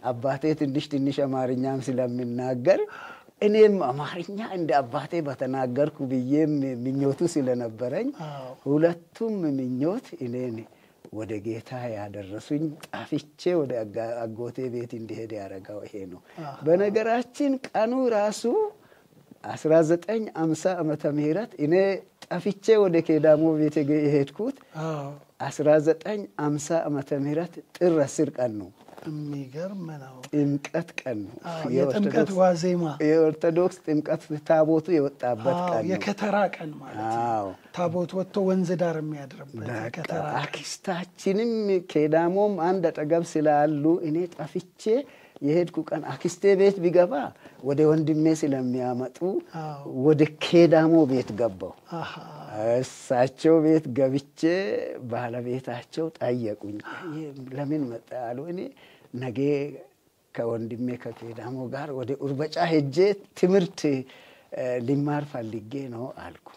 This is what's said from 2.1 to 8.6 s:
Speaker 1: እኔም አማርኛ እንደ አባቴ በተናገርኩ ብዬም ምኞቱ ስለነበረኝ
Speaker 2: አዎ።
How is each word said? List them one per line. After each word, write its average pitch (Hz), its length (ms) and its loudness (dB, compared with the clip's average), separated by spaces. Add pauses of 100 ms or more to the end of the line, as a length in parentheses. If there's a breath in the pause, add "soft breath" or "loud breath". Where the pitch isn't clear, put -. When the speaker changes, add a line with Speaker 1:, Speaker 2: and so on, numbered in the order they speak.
Speaker 1:
እኔም 208 420 8
አማርኛ 143 560 -6 (120)
እንደ 170 240 -2
አባቴ 139 360 -2 (100)
በተናገርኩ 135 840 -2
ብዬም 135 460 2 (260)
ምኞቱ 135 500 0
ስለነበረኝ 127 800 -2 (140)
Speaker 2:
አዎ። 139 280 -12 (120)